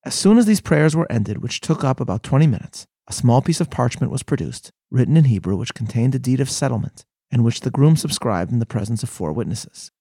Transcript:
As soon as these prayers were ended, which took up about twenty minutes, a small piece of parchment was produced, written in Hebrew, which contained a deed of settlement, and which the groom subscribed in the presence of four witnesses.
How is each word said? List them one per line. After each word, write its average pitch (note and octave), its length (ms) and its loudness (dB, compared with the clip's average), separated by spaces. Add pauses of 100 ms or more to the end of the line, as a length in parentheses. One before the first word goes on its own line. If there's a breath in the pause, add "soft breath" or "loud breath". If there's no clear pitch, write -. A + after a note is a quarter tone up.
As C3 100 -8
soon G#3+ 220 6
as A#3+ 80 4
these G#3 160 2
prayers D3+ 340 2
were E3 160 -2
ended, G#2+ 280 -2
which - 200 -8
took - 240 -2
up C3+ 160 0
about G#2+ 240 -4
twenty D3+ 240 4
minutes, - 400 -4 (220)
a - 40 -10
small A#2+ 280 4
piece E3 180 -2
of E3 100 -2
parchment - 440 -2
was A#2+ 100 -6
produced, - 480 -6 (180)
written B2+ 280 2
in D#3+ 80 6
Hebrew, G2 320 0
which A#2 160 -6
contained A#2 420 -2
a C3 40 -2
deed B2+ 200 0
of C3+ 100 -2
settlement, - 540 -4 (260)
and A#2 140 2
which A2+ 160 0
the C3 100 -4
groom D3+ 280 4
subscribed G#2+ 520 -2
in A#2+ 100 0
the A2+ 60 0
presence A2 380 -4
of B2 60 -8
four D#2 240 -6
witnesses. - 680 -8